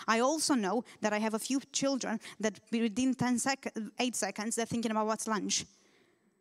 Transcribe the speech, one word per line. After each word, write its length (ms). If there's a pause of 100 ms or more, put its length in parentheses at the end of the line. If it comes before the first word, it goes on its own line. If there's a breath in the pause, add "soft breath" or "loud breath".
I 140
also 340
know 300 (180 loud breath)
that 100
I 60
have 160
a 40
few 220 (120)
children 460 (220 loud breath)
that 200 (120)
within 420
ten 240
sec-, 360 (240)
eight 180
seconds, 380
they're 100
thinking 260
about 160
what's 200
lunch. 400 (760 soft breath)